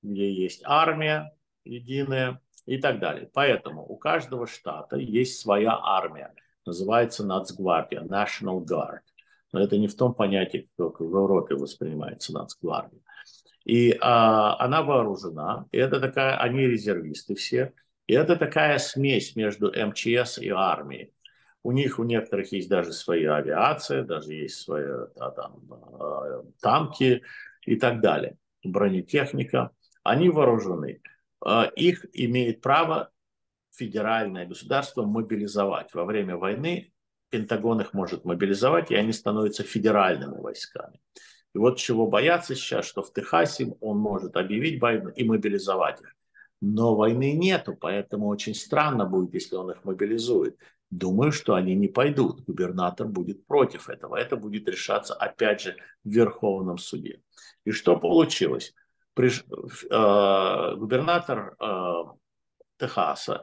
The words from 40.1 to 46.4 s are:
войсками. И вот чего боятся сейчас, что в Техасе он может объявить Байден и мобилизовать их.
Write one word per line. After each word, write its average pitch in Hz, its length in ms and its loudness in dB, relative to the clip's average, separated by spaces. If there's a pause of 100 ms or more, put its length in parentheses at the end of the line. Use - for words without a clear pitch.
войсками. - 580 -12 (540)
И 98 60 -2
вот 123 180 6
чего 113 300 2
боятся 135 480 2
сейчас, - 300 -4
что - 180 -8
в - 100 -14
Техасе 135 680 0
он 104 180 -2
может 98 360 -2
объявить 123 440 0
Байден 110 300 2
и - 140 -4
мобилизовать 98 800 0
их. - 140 -20 (440)